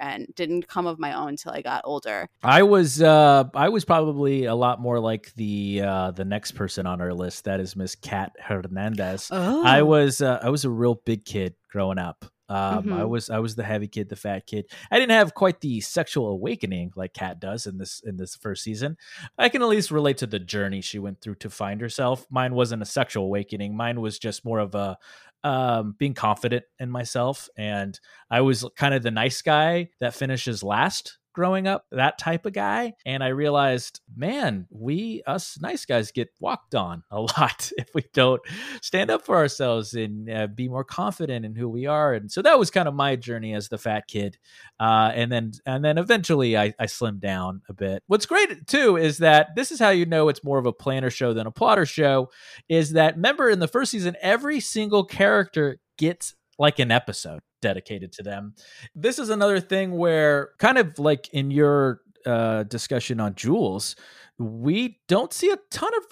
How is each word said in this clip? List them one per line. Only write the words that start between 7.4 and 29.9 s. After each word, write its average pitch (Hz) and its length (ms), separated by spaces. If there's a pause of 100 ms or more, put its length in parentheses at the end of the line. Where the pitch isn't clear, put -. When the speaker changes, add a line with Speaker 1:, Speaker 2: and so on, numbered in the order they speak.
Speaker 2:
That 98 160
is 92 160
Miss 92 200
Kat 98 360 (100)
Hernandez. 95 880
I 185 500
Speaker 1:
Oh. 151 40
Speaker 2:
was, 147 380
uh, 127 200
I 117 60
was 139 160
a 131 60
real 117 240 (100)
big 113 220
kid 92 280 (160)
growing 95 280
up. 87 260 (240)
Um, 101 80
I 98 240 (200)
Speaker 1:
Mm-hmm. 110 80
Speaker 2:
was, 117 220
I 110 100
was 113 160
the 113 80
heavy 104 240
kid, 104 200
the 98 80
fat 98 300
kid. 104 200 (240)
I - 80
didn't 247 140
have 208 220
quite 185 260
the 123 200
sexual 135 480
awakening 95 680
like 92 180
Kat 90 260
does 104 260
in 95 120
this, - 260
in 101 120
this 92 200
first 101 260
season. 117 340 (420)
I 240 120
can 262 120
at 233 60
least 214 220
relate 147 280
to 127 80
the 104 120
journey 98 420
she - 180
went 98 220
through 104 160
to 101 140
find 104 300
herself. 127 500
Mine 127 240
wasn't 117 280
a 101 40
sexual 113 380
awakening. 101 520
Mine 120 240
was 107 180
just - 260
more 113 160
of 101 140
a, 98 220 (480)
um, 123 540
being 139 160
confident 117 500 (140)
in 123 120
myself. 123 680
And 101 420 (320)
I 120 100
was 127 240 (120)
kind 139 180
of 127 80
the 117 80
nice 113 320
guy 165 480 (100)